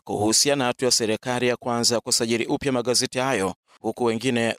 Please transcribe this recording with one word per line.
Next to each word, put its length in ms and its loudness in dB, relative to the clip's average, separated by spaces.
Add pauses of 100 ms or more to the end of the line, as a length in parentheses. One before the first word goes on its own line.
kuhusiana 540 2
na 60 0
hatua 220 0
ya 60 4
serikali 560 0
ya 80 0
kuanza 440 0
kusajili 460 0
upya 260 -2
magazeti 460 0
hayo, 360 0 (260)
huku 240 -4
wengine 540 0